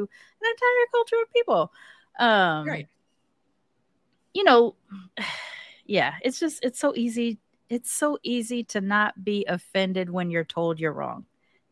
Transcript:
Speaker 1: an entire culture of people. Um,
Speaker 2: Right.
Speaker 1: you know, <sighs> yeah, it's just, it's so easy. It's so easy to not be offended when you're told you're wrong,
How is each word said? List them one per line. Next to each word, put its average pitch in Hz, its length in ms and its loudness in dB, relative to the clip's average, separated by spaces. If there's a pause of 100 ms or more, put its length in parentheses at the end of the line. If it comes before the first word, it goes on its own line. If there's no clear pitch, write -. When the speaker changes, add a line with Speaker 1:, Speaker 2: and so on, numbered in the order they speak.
Speaker 1:
an - 480 -8
entire 494 420 2
culture 466 300 0
of 453 120 -6
people. 202 380 2 (480)
Um, 185 480 2
Speaker 2:
Right. 147 200 -8 (1500)
Speaker 1:
you 403 100 0
know, 240 320 8 (420)
<sighs> - 680 -12
yeah, 151 360 2
it's - 180 -2
just, 320 240 -2
it's 247 160 -4
so 285 160 2
easy. 233 440 -2 (300)
It's 233 220 -4
so 294 320 0
easy 240 420 -4
to 208 160 -4
not 208 420 0
be 202 240 -2
offended 185 640 -2
when 175 220 -2
you're 165 120 0
told 170 360 -4
you're 160 140 -2
wrong, 135 320 -8 (460)